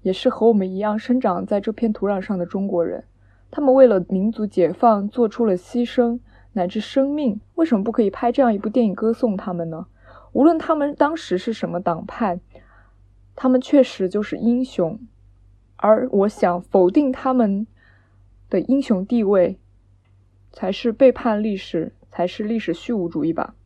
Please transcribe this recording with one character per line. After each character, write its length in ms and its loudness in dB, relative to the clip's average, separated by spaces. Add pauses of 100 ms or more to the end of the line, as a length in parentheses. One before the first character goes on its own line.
也 100 -2
是 200 0
和 180 2
我 60 4
们 160 0
一 80 -8
样 200 -2
生 220 -2
长 240 -2
在 160 -2
这 100 -6
片 220 -2
土 160 -4
壤 140 -2
上 160 -6
的 80 -4
中 200 -6
国 160 -2
人， 220 -6 (460)
他 100 -8
们 140 4
为 120 10
了 220 4
民 240 -2
族 140 -4
解 260 0
放 380 2
做 180 0
出 160 -2
了 100 2
牺 320 -4
牲 320 0 (360)
乃 120 -2
至 140 -6
生 300 -2
命， 280 -2 (180)
为 100 2
什 100 0
么 80 -2
不 80 -4
可 100 0
以 60 2
拍 240 -2
这 100 2
样 120 4
一 20 -2
部 140 -4
电 160 2
影 80 0
歌 180 -2
颂 240 -2
他 160 -6
们 160 -6
呢？ 180 -12 (460)
无 100 2
论 160 6
他 160 -2
们 200 -2
当 200 0
时 220 -6
是 160 -4
什 160 -6
么 120 -6
党 260 -4
派， 340 -4 (960)
他 100 -4
们 140 4
确 220 4
实 260 0
就 140 -2
是 140 -8
英 280 0
雄， 340 -4 (760)
而 340 4
我 180 2
想 340 -2
否 280 2
定 220 2
他 220 -2
们 320 0 (840)
的 120 0
英 220 0
雄 240 -2
地 160 0
位 340 2 (960)
才 220 -6
是 180 -4
背 220 6
叛 280 -2
历 160 -4
史， 360 -6 (180)
才 160 -4
是 160 -8
历 160 -2
史 160 -4
虚 180 -8
无 160 -2
主 160 -4
义 80 -2
吧。 220 -6 (120)